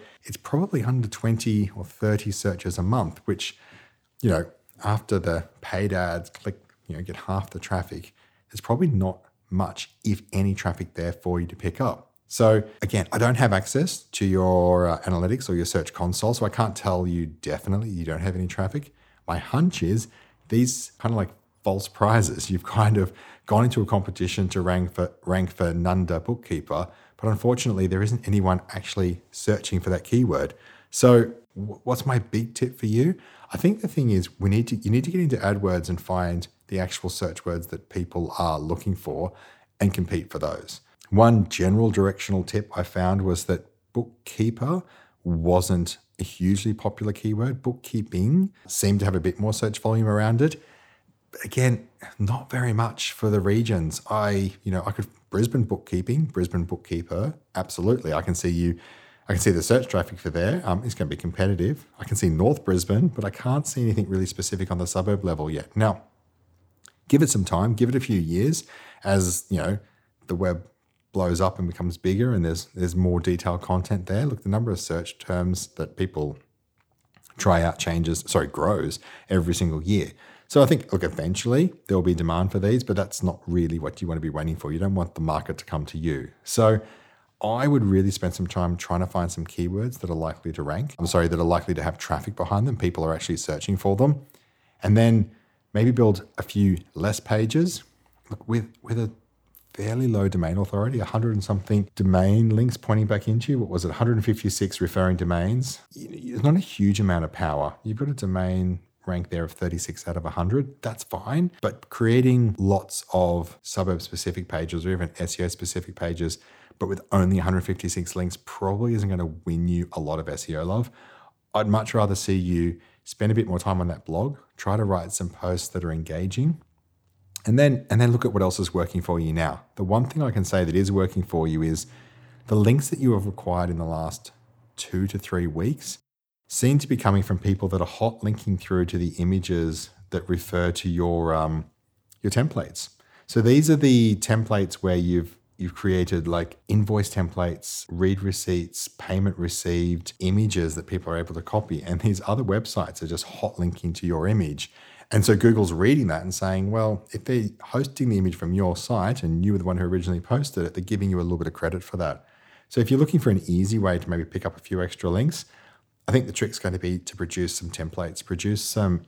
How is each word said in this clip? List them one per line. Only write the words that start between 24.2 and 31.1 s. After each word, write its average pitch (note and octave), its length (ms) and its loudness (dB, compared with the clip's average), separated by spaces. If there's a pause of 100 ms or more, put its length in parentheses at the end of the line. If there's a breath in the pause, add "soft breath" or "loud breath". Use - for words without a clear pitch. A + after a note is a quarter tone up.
to F#2 140 -2
rank F2+ 320 0
for, F2 180 -2 (140)
rank F#2 240 2
for E2+ 240 -2
Nanda F2 440 0
Bookkeeper, E2 680 -4 (300 loud breath)
but A2 100 -2
unfortunately A2 580 2
there F#2 160 0
isn't A2+ 240 -2
anyone F#2 440 2
actually F2+ 500 -4 (100)
searching - 480 -2
for F#2 120 -2
that F2+ 140 -2
keyword. E2 500 0 (360 loud breath)
So A#2 420 6 (220)